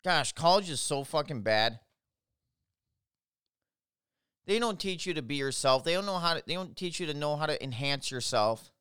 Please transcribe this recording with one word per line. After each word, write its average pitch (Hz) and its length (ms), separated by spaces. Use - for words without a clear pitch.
Gosh, 160 300
college 180 360
is 131 120
so 143 220
fucking 143 380
bad. 110 380
They 208 140
don't 226 200
teach 185 260
you 180 80
to 151 80
be 127 160
yourself. 135 480
They 165 80
don't 196 120
know 190 140
how 170 160
to, 143 100
they 160 80
don't 185 220
teach 180 240
you 170 80
to 151 60
know 147 240
how 156 80
to 151 180
enhance 135 480
yourself. 113 580